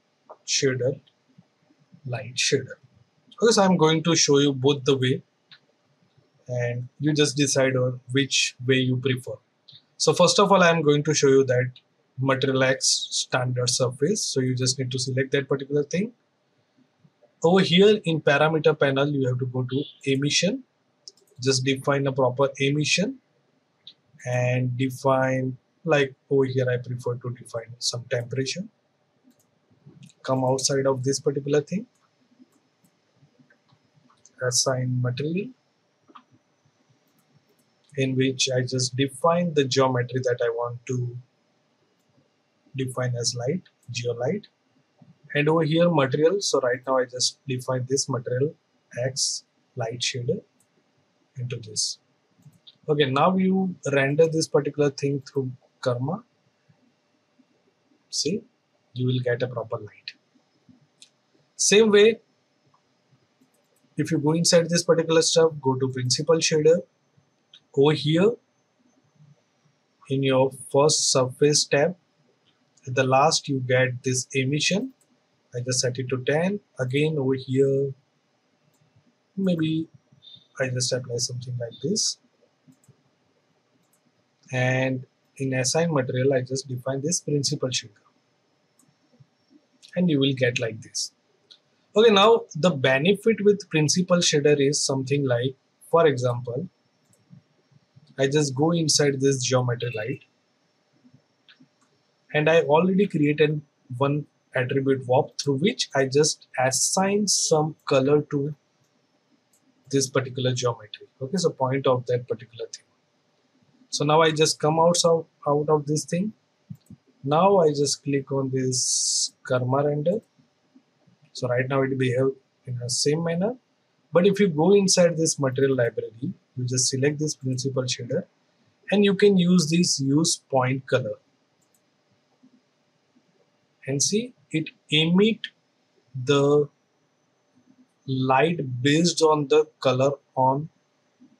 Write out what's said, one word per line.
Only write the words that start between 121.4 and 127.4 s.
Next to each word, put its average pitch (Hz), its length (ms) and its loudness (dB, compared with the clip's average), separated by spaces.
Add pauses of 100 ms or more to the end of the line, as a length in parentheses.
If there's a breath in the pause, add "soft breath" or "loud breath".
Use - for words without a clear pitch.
right 123 200 0
now 135 140 0
it 135 160 -2
behave 131 320 2 (340)
in 123 140 -8
the 120 100 -10
same 151 360 0
manner. 180 320 -2 (540)
But 180 160 4
if 196 140 2
you 202 80 4
go 160 240 2
inside 180 460 4
this 160 200 -2
material 135 380 0
library, 117 560 -4 (240)
you 127 80 -4
just 123 240 -2
select 143 300 0
this 151 160 -4
principal 127 480 -4